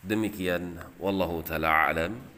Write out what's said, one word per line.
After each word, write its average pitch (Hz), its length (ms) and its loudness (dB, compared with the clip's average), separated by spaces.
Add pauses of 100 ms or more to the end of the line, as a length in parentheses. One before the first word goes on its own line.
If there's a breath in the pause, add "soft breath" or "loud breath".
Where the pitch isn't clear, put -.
Demikian, 90 800 -2 (160)
wallahu 87 480 -2
ta'ala 80 480 4
a'lam 85 240 -2 (200)